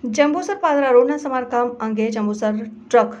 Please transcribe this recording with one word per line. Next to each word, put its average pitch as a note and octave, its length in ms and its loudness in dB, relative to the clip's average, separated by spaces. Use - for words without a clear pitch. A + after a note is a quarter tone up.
જંબુસર D4 560 0
પાદરા C#4+ 320 2
રોડના B3+ 280 4
સમારકામ B3 500 -2
અંગે A3 280 -2
જંબુસર G#3+ 500 -2
ટ્રક A#3 640 0